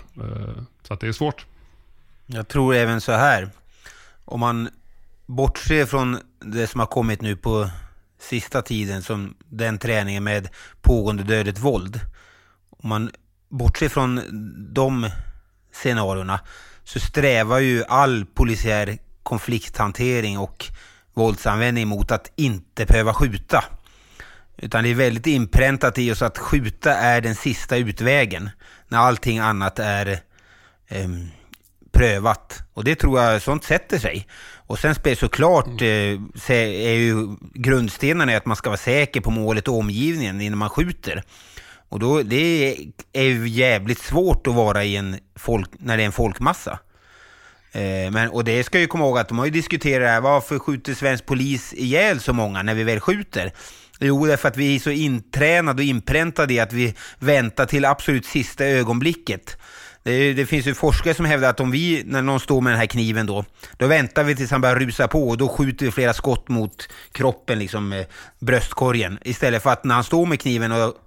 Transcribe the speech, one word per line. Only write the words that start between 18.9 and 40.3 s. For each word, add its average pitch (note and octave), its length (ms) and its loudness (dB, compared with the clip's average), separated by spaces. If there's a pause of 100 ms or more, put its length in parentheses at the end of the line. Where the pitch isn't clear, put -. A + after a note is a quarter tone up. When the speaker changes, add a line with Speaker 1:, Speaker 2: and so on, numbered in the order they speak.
Speaker 1:
konflikthantering A2+ 1120 -4
och - 280 -8 (480)
våldsanvändning A2+ 720 0
mot G#2 240 -2
att - 240 -4
inte A#2 500 -2
behöva A2 280 6
skjuta. A#2 500 2 (960)
Utan A2+ 260 -2
det A#2 60 2
är A#2+ 60 0
väldigt A#2+ 320 0
inpräntat C3 680 4
i A#2+ 140 0
oss G#2+ 100 -2
att A#2+ 160 -2
skjuta C#3 560 0
är A#2+ 280 4
den A2+ 140 -2
sista B2 420 -4
utvägen A2 720 0 (380)
när - 100 -2
allting A#2 420 2
annat G2+ 400 0
är, G2+ 400 -2 (680)
ehm, F2+ 400 -6 (640)
prövat. G#2+ 720 2 (100)
Och A2 100 -6
det D3 120 2
tror C3 260 4
jag, A2 200 4
sånt D3 220 -2
sätter - 360 0
sig. G2 280 -4 (400)
Och G#2 120 -6
sen D3+ 160 2
spe-, C#3 200 0
såklart, C3 640 2
Speaker 2:
Mm. G#2+ 340 2
Speaker 1:
eh, G#2 240 -12
se-, A2+ 480 0
är A2+ 80 2
ju A2 400 0 (180)
grundstenen C3+ 760 0
är A2+ 80 4
att - 80 -4
man A2+ 120 -2
ska - 120 -4
vara G2+ 80 -2
säker C3+ 440 0
på - 100 0
målet A2 360 0
och A#2+ 120 0
omgivningen G#2+ 600 -2